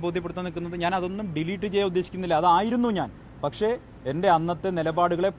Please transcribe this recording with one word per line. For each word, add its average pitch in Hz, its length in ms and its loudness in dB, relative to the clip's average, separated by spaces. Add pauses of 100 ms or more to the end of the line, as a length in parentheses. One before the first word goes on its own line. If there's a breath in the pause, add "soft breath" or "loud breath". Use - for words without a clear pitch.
ബോധ്യപ്പെടുത്താൻ 175 440 -4
നിൽക്കുന്നത്? 170 360 -8
ഞാൻ 180 160 2
അതൊന്നും 190 280 -4 (100)
ഡിലീറ്റ് 180 360 -4
ചെയ്യാൻ 202 180 2
ഉദ്ദേശിക്കുന്നില്ല, 180 500 -2
അതായിരുന്നു 226 480 4 (100)
ഞാൻ. 117 100 -4 (340)
പക്ഷേ 208 260 0 (420)
എൻ്റെ 175 240 2
അന്നത്തെ 170 320 0 (120)
നിലപാടുകളെ 175 580 2